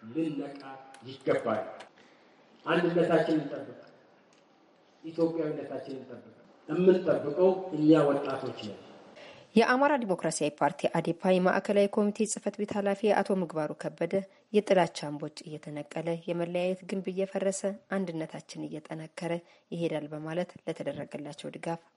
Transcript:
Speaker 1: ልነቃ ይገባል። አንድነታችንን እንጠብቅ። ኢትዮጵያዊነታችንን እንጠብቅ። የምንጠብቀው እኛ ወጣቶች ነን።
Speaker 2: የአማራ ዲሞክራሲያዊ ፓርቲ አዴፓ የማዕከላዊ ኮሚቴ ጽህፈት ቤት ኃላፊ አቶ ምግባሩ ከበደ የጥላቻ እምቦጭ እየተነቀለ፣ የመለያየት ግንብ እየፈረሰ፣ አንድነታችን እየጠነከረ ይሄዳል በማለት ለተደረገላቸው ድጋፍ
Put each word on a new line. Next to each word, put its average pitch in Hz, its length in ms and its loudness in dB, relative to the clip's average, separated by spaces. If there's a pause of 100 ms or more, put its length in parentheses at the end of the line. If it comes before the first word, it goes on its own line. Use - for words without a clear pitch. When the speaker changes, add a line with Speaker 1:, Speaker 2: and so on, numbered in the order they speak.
Speaker 1:
ልነቃ 139 520 -6 (420)
ይገባል። 127 600 -2 (1000)
አንድነታችንን 170 760 4
እንጠብቅ። - 380 -10 (1200)
ኢትዮጵያዊነታችንን 156 960 -2
እንጠብቅ። - 340 -16 (360)
የምንጠብቀው 175 800 4 (220)
እኛ 151 160 4 (140)
ወጣቶች 139 580 0
ነን። 101 220 -12 (720)
Speaker 2:
የአማራ 262 400 6
ዲሞክራሲያዊ 175 580 -2
ፓርቲ - 400 0
አዴፓ 170 360 -2
የማዕከላዊ 190 580 4
ኮሚቴ 208 380 0
ጽህፈት - 300 -6
ቤት 208 180 -6
ኃላፊ 202 280 -2 (100)
አቶ 196 240 2
ምግባሩ 156 400 -4
ከበደ 165 380 -4 (400)
የጥላቻ 190 520 4
እምቦጭ 151 360 -8
እየተነቀለ፣ 151 680 -10 (160)
የመለያየት 175 600 -2
ግንብ 190 240 -6
እየፈረሰ፣ 190 540 -2 (280)
አንድነታችን 160 760 -6
እየጠነከረ 160 680 -10 (400)
ይሄዳል 160 360 -2
በማለት 156 500 -6
ለተደረገላቸው 147 960 -8
ድጋፍ 160 300 -8 (160)